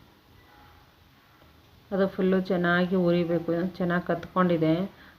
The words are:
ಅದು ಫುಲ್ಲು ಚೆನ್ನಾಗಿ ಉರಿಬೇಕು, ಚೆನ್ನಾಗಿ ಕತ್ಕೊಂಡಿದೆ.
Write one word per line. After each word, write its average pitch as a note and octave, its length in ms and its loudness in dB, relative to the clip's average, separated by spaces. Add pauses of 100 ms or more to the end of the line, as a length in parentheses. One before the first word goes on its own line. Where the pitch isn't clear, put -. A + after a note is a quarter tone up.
(1900)
ಅದು F#3+ 160 0
ಫುಲ್ಲು F#3 320 0
ಚೆನ್ನಾಗಿ F3+ 560 0
ಉರಿಬೇಕು, E3+ 800 0
ಚೆನ್ನಾಗಿ F3+ 300 -2
ಕತ್ಕೊಂಡಿದೆ. E3+ 1000 0 (120)